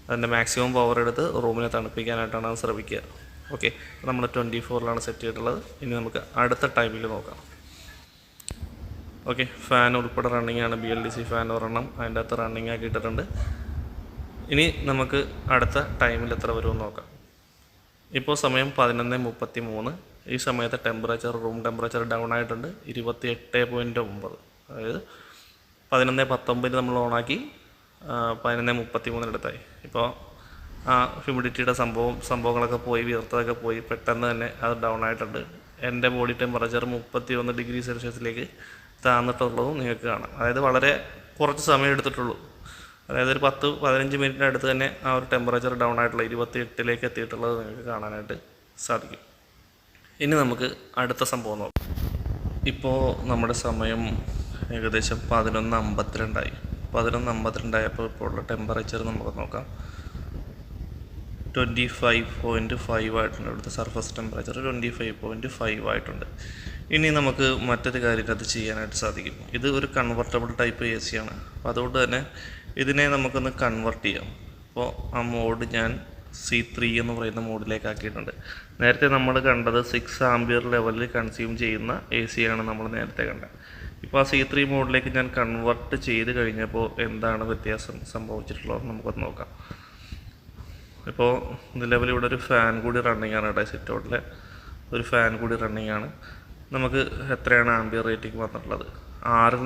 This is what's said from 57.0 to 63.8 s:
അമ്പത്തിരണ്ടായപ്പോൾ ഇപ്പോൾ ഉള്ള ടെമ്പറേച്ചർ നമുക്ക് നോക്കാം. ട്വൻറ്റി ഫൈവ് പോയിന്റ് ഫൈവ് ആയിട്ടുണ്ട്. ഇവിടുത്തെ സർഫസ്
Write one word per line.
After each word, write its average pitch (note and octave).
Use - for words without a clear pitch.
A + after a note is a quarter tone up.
അമ്പത്തിരണ്ടായപ്പോൾ A2
ഇപ്പോൾ A2
ഉള്ള A2
ടെമ്പറേച്ചർ A2+
നമുക്ക് A2
നോക്കാം. A2
ട്വൻറ്റി B2
ഫൈവ് A#2
പോയിന്റ് A2+
ഫൈവ് A2
ആയിട്ടുണ്ട്. A2
ഇവിടുത്തെ A2+
സർഫസ് A2+